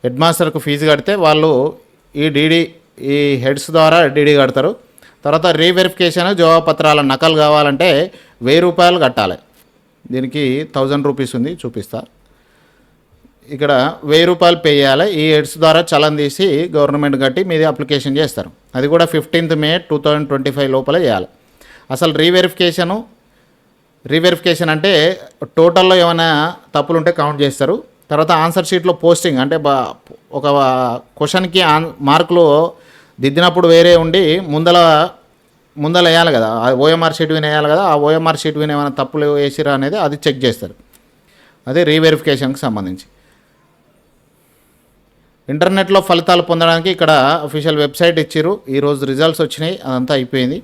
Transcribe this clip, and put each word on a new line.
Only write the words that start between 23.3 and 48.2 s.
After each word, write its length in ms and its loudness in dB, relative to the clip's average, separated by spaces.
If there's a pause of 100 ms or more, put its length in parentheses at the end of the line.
రీవెరిఫికేషన్ 640 0
అంటే 180 0 (680)
టోటల్లో 460 4
ఏమైనా 240 0 (480)
తప్పులు 260 0
ఉంటే 100 0 (100)
కౌంట్ 240 -4
చేస్తారు. 300 -2 (360)
తర్వాత 200 0 (120)
ఆన్సర్ 260 -2
షీట్లో 240 0 (100)
పోస్టింగ్ 400 2
అంటే 220 -2
బా-, 260 0 (460)
ఒక 80 -6 (760)
క్వశ్చన్కి 420 -2 (120)
ఆన్-, 180 -2 (180)
మార్కులు 360 4 (760)
దిద్దినప్పుడు 500 2
వేరే 200 6 (100)
ఉండి 200 0 (300)
ముందల, 260 2 (1040)
ముందల 280 0
వేయాలి 260 2
కదా, 120 0 (160)
ఆ 20 2 (180)
ఓఎంఆర్ 320 2
షీట్ 200 -2
విన 140 -4
వేయాలి 220 0
కదా, 180 2
ఆ 40 4 (120)
ఓఎంఆర్ 360 0
షీట్ 180 -4
విన 160 -2
ఏమైనా 240 -4
తప్పులు 280 -4 (100)
వేసిరా 400 -2
అనేది 260 -4
అది 220 -4
చెక్ 180 -2
చేస్తారు. 300 -4 (960)
అది 200 2
రీవెరిఫికేషన్కి 760 0
సంబంధించి. 420 -8 (2500)
ఇంటర్నెట్లో 540 0
ఫలితాలు 420 2
పొందడానికి 460 0
ఇక్కడ 160 2 (340)
అఫీషియల్ 380 -4
వెబ్సైట్ 400 0